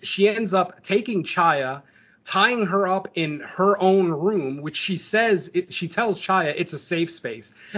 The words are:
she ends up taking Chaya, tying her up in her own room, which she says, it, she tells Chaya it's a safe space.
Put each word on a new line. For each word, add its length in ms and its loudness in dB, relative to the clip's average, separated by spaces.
she 260 2
ends 240 -2
up 300 0
taking 400 -2
Chaya, 580 0
tying 400 2
her 220 0
up 280 -2
in 240 -2
her 420 0
own 300 6
room, 500 -2
which 160 -8
she 200 -4
says, 560 0
it, 200 -4
she 140 -6
tells 320 -2
Chaya 360 0
it's 180 -4
a 60 -10
safe 300 -2
space. 420 -12